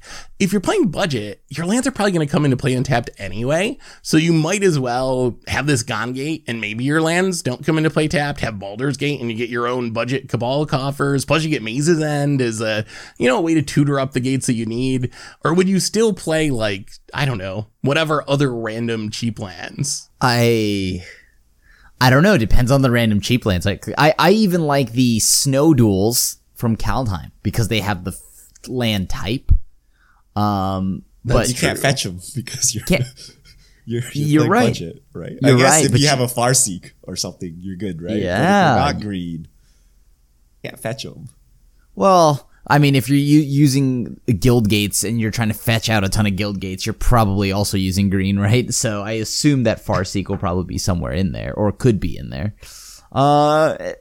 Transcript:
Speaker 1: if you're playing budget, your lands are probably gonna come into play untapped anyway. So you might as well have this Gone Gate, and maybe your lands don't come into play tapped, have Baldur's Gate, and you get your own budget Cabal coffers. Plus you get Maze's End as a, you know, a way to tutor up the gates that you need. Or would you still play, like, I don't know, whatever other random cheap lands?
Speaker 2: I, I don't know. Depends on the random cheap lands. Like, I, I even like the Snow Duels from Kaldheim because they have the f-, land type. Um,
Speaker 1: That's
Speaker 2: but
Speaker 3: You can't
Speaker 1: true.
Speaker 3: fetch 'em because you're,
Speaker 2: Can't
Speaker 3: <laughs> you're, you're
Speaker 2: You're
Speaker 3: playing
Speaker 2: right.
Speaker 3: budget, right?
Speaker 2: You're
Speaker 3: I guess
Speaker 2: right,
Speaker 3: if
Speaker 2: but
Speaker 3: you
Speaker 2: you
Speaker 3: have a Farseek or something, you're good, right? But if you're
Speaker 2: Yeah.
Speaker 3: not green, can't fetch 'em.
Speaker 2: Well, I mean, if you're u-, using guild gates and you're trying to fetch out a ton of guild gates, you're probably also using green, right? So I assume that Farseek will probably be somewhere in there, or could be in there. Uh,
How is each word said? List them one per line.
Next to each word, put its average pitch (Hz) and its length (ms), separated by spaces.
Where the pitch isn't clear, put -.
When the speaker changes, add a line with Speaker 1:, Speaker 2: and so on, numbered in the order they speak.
Speaker 1:
if 190 140
you're 202 80
playing 339 280
budget, 123 600
your 156 160
lands 233 220
are 262 40
probably 208 220
gonna 160 140
come 156 180
into 131 120
play 127 180
untapped 123 420
anyway. 131 640
So - 160
you 165 160
might 170 280
as 175 160
well 127 600
have 131 180
this 135 160
Gone 113 300
Gate, 147 340
and 117 140
maybe 107 240
your 151 160
lands 175 400
don't 123 240
come 156 140
into 156 120
play 156 160
tapped, 147 340
have 110 180
Baldur's 117 400
Gate, 143 200
and 117 120
you 110 60
get 117 120
your 120 180
own 120 260
budget 120 360
Cabal 131 380
coffers. 139 580
Plus 156 180
you 160 60
get 135 140
Maze's 143 400
End 143 400
as 113 180
a, 107 240
you - 80
know, 233 120
a - 20
way 165 140
to 156 80
tutor 143 360
up 135 140
the 135 80
gates 131 260
that 131 80
you 113 120
need. 127 440
Or 147 120
would 185 140
you 190 120
still 214 320
play, 160 380
like, 107 400
I 139 100
don't 127 140
know, 95 300
whatever 151 480
other 139 260
random 113 560
cheap 113 280
lands? - 720
Speaker 2:
I, 107 840
I 127 120
don't 135 120
know. 202 140
Depends 113 340
on 135 120
the 131 80
random 110 320
cheap 123 240
lands. 92 180
Like, 98 220
I, 151 220
I 160 140
even 180 340
like 139 260
the 120 280
Snow 139 540
Duels 110 640
from 113 220
Kaldheim 101 540
because 107 260
they 110 120
have 90 240
the 95 60
f-, - 580
land 110 400
type. - 420
Um, 190 680
Speaker 1:
That's 123 140
Speaker 2:
but 113 100
Speaker 3:
You 123 60
can't 135 240
Speaker 1:
true. - 40
Speaker 3:
fetch 139 240
'em 90 140
because - 400
you're, 107 100
Speaker 2:
Can't 123 200
Speaker 3:
<laughs> - 400
you're, 117 160
you're 147 160
Speaker 2:
You're 147 140
Speaker 3:
playing 120 80
Speaker 2:
right. 233 180
Speaker 3:
budget, - 340
right? - 260
Speaker 2:
You're 135 160
Speaker 3:
I - 20
guess 135 140
Speaker 2:
right, 156 140
Speaker 3:
if - 60
Speaker 2:
but 127 80
Speaker 3:
you 139 40
Speaker 2:
you 151 60
Speaker 3:
have 131 100
a 123 60
Farseek 120 640
or 92 140
something, 90 420
you're 92 180
good, 90 260
right? 87 80
But 101 80
if 101 40
you're 92 80
Speaker 2:
Yeah. 165 460
Speaker 3:
not 139 240
green, 87 480
can't - 160
fetch 113 260
'em. - 240
Speaker 2:
Well, 180 540
I 147 120
mean, 143 160
if 131 140
you're 143 100
u-, 147 220
using 135 800
guild 117 300
gates 104 340
and 113 180
you're 110 100
trying 113 180
to 107 60
fetch 113 360
out 107 140
a 95 40
ton 104 180
of 98 100
guild 101 240
gates, 92 260
you're 110 60
probably 101 600
also 101 240
using 95 340
green, 98 280
right? 104 340
So 107 300
I 107 100
assume 123 520
that 110 200
Farseek 92 440
will 98 100
probably 90 260
be - 140
somewhere 80 340
in 87 200
there, 55 220
or 104 180
could 113 260
be - 180
in - 140
there. 76 240
Uh, 147 640